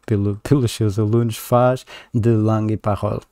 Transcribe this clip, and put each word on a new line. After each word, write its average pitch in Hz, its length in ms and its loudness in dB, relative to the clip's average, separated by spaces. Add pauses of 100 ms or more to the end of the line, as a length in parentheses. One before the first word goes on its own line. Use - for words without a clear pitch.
pelo, 101 340 -2
pelos 131 300 0
seus 107 260 -2
alunos, 113 400 0
faz 127 480 0 (260)
de 117 200 2
langue 110 420 2
e 104 40 -2
parole. 104 440 -4 (100)